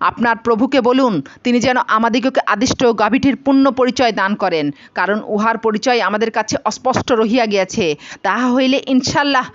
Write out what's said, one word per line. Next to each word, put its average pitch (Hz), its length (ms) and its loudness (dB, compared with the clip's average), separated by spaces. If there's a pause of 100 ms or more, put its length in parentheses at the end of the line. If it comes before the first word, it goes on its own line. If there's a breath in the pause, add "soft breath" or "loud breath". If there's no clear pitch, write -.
"আপনার 226 360 0
প্রভুকে 254 440 0
বলুন, 240 420 2 (220 loud breath)
তিনি 240 160 2
যেন 254 160 0 (100)
আমাদিগকে 233 600 0
আদিষ্ট 240 400 0 (120)
গাভীটির 233 380 2
পূর্ণ 269 340 2
পরিচয় 247 420 0
দান 196 220 -2
করেন, 165 360 0 (240 loud breath)
কারণ 196 320 -2
উহার 220 320 0
পরিচয় 226 420 0
আমাদের 208 300 -2
কাছে 226 340 -4
অস্পষ্ট 247 480 -2
রহিয়া 220 340 2
গিয়াছে, 190 480 -2 (280 loud breath)
তাহা 240 300 0
হইলে 262 340 2
ইনশাল্লাহ 269 680 0